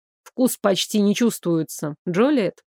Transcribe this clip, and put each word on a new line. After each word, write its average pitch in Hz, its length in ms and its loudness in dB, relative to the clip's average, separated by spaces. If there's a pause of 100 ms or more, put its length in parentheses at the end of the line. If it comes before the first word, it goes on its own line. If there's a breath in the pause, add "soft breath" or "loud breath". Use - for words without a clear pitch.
(220)
Вкус - 340 -2
почти 202 440 0
не 202 140 2
чувствуется. 165 800 -2 (140)
Джолиет? 214 540 0 (120)